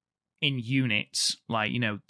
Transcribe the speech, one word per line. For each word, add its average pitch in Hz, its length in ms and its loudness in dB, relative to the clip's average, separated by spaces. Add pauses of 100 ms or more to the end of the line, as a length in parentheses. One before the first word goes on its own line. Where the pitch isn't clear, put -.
(420)
in 139 160 0
units, 120 800 0 (100)
like, 110 220 0
you 120 80 -2
know, 107 320 -2